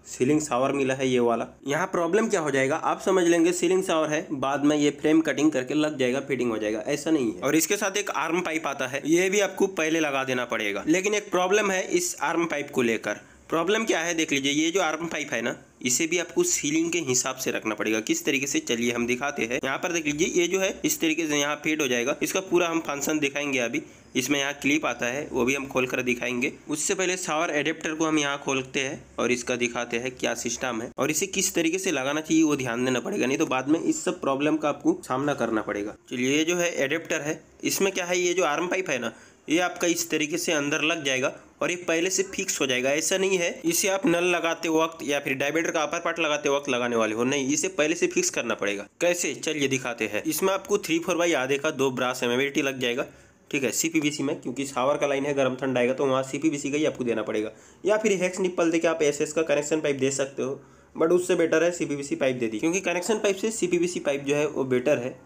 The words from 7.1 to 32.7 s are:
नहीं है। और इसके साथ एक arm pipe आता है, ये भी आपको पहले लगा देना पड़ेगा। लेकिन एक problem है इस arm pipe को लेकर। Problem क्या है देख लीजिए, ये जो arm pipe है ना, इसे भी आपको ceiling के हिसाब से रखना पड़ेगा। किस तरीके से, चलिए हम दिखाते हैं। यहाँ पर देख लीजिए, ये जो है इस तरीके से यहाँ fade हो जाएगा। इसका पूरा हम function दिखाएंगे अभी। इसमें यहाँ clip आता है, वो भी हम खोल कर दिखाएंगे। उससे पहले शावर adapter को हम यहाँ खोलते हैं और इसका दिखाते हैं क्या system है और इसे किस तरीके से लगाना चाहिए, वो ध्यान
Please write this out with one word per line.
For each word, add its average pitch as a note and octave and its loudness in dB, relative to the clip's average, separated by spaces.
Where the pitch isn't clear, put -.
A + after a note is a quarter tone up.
नहीं C3+ 4
है। - -10
और C#3 2
इसके D#3+ 2
साथ G3 -2
एक G3+ -4
arm D#3+ 0
pipe D#3+ -4
आता C3+ -2
है, C3+ -4
ये E3+ 4
भी G3+ 2
आपको G3 2
पहले D#3+ 0
लगा C#3 0
देना B2+ 0
पड़ेगा। G#2 -2
लेकिन F#3 2
एक G3+ -2
problem G3 2
है F#3 -2
इस - 0
arm E3 2
pipe D3+ -4
को - 0
लेकर। G#2+ -2
Problem F#3+ 2
क्या F#3 0
है E3+ -2
देख D#3+ 0
लीजिए, C#3 2
ये D#3+ 2
जो F#3+ 2
arm D#3+ 0
pipe D3+ -6
है A#2 -2
ना, A#2+ -2
इसे - 0
भी E3+ 0
आपको F3 0
ceiling D#3+ 0
के F3 0
हिसाब C3 0
से - -4
रखना A2 -2
पड़ेगा। A2 0
किस E3 -2
तरीके C#3 0
से, D#3+ -2
चलिए A#2+ -2
हम A#2+ -2
दिखाते B2+ -2
हैं। A#2+ -2
यहाँ C3+ -2
पर F3+ -4
देख E3+ -2
लीजिए, D3+ 0
ये E3+ 2
जो F3+ 0
है F#3+ 0
इस D#3 0
तरीके E3 0
से D3 0
यहाँ D3 0
fade D#3 0
हो C#3+ 0
जाएगा। B2 0
इसका D#3 -2
पूरा F3 2
हम E3 0
function D3+ -2
दिखाएंगे C#3 -2
अभी। A#2+ -2
इसमें C3 0
यहाँ C#3 -2
clip D3 0
आता B2 -2
है, B2+ -4
वो A#2+ 2
भी C3+ 2
हम C#3 -6
खोल B2+ 0
कर B2+ -4
दिखाएंगे। B2 -2
उससे D3+ -2
पहले F#3 0
शावर D#3+ -2
adapter D#3 -2
को D#3+ 0
हम D#3 4
यहाँ C#3+ 0
खोलते C3+ -4
हैं C3+ -6
और A#2 2
इसका B2 0
दिखाते A#2+ -2
हैं B2+ -4
क्या B2 -2
system A#2+ -4
है B2 -10
और C#3 0
इसे F3 -2
किस F#3+ -2
तरीके E3+ 0
से F#3+ -2
लगाना C#3+ -2
चाहिए, D#3+ 4
वो D3 4
ध्यान B2+ -2